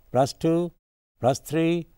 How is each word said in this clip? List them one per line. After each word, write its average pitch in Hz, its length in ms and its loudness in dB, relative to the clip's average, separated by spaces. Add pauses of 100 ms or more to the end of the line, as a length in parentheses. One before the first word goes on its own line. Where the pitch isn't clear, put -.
(100)
plus 131 220 0
two, 170 400 -2 (480)
plus 131 180 2
three, 165 600 -2